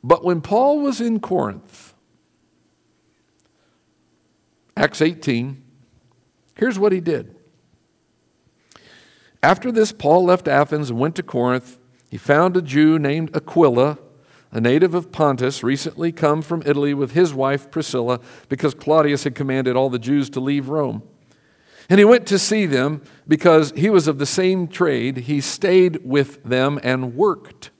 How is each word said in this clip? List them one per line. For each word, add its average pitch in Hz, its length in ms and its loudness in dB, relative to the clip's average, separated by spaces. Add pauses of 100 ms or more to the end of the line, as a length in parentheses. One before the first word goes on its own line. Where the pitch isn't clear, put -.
But 131 220 2
when 175 160 0
Paul 269 400 0
was 277 180 -4
in 226 220 -2
Corinth, - 720 -6 (2750)
Acts - 240 0
eighteen, 135 600 -4 (920)
here's 220 240 -2
what 202 140 2
he 185 80 -2
did. 156 340 -6 (2000)
After 190 280 2
this, 220 220 0
Paul 170 320 2
left 175 240 2
Athens 147 400 0
and 117 100 -4
went 156 180 -2
to 185 60 -8
Corinth. 123 540 -4 (320)
He - 80 -14
found 165 400 2
a 185 60 0
Jew 156 360 2
named 151 380 -4
Aquila, 147 600 2 (540)
a 113 80 -4
native 156 340 2
of - 180 -6
Pontus, 139 500 -2
recently 147 480 -4
come 160 320 -2
from 165 240 -6
Italy 143 260 0
with 139 200 -4
his 165 200 2
wife 139 380 -4
Priscilla, 123 480 -4 (300)
because 135 260 -2
Claudius 147 480 0
had 131 140 -6
commanded 135 400 -2
all 131 120 0
the 123 80 -4
Jews 135 340 -2
to 131 100 -8
leave 139 280 -4
Rome. 139 360 -4 (840)
And 190 120 6
he 202 40 8
went 233 220 6
to 196 100 0
see 208 300 0
them 143 360 -2 (260)
because 156 480 4
he 170 120 0
was 170 200 4
of 139 100 -2
the 143 80 -2
same 185 400 0
trade. 135 520 -2
He 139 220 -4
stayed 180 640 2
with 139 380 -2
them 127 400 0
and 127 320 -4
worked - 640 -4